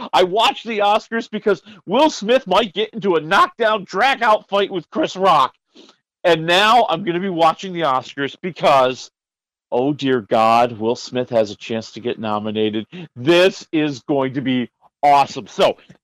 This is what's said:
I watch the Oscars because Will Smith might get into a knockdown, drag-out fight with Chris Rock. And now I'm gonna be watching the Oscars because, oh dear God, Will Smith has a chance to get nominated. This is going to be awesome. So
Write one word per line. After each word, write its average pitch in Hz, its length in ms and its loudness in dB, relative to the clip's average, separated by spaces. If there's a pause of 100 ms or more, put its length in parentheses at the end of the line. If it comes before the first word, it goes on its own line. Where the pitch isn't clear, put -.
(120)
I 170 120 2
watch 226 400 0
the 214 160 -6
Oscars 214 500 -2
because 208 320 -2 (240)
Will 262 240 2
Smith 240 380 -2
might 185 260 0
get 214 160 -4
into 190 260 -2
a 156 60 2
knockdown, 214 600 0
drag-out 214 680 0
fight 196 220 -2
with 175 180 -8
Chris - 260 -4
Rock. 170 380 2 (720)
And 165 240 2
now 214 420 4
I'm 165 160 -4
gonna 170 140 -2
be 196 100 -4
watching 165 440 0
the 170 80 -4
Oscars 135 600 -2
because, 139 720 2 (600)
oh 131 220 0
dear 131 280 -2
God, 117 580 2
Will 113 160 -2
Smith 123 340 -8
has 113 220 0
a 101 40 -10
chance - 360 -10
to - 80 -16
get 113 180 -6
nominated. 107 720 -4 (280)
This 170 560 0
is 151 300 -4
going 135 320 -4
to 139 80 -6
be 127 300 -4 (320)
awesome. 139 420 2
So 147 320 -2 (260)